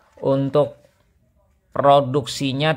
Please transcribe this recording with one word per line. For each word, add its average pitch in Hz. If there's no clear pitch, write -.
untuk 139
produksinya, 139